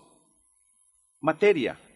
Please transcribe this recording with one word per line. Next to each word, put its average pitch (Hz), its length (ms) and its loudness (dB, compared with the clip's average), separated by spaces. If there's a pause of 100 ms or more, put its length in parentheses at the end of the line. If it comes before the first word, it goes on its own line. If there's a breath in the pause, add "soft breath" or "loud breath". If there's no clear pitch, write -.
(1200)
materia. 151 600 0 (160)